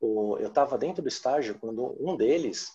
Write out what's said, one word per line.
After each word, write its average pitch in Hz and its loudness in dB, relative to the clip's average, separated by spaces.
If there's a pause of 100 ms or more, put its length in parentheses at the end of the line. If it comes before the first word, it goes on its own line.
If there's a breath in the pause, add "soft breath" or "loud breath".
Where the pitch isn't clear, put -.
O, 107 0
eu 107 -2
tava 139 2
dentro 175 -2
do 135 -2
estágio 127 0
quando 113 -4
um 170 -2
deles, 120 2